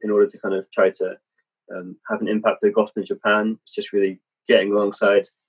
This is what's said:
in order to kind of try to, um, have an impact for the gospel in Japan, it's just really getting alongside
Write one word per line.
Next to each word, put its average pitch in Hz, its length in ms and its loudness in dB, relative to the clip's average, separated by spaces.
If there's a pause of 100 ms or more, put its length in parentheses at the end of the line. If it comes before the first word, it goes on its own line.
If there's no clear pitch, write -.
in 104 80 -4
order 104 160 4
to - 120 -6
kind 98 160 -4
of 95 160 -6
try 95 200 2
to, 92 280 -6 (560)
um, 90 220 -12 (140)
have 107 100 -6
an 117 80 -6
impact 107 320 0
for 107 60 2
the 101 60 2
gospel 104 280 -10
in 95 60 -6
Japan, 107 560 -2
it's - 120 -20
just - 180 -10
really 98 280 -2 (280)
getting 101 240 4
alongside 101 540 2 (220)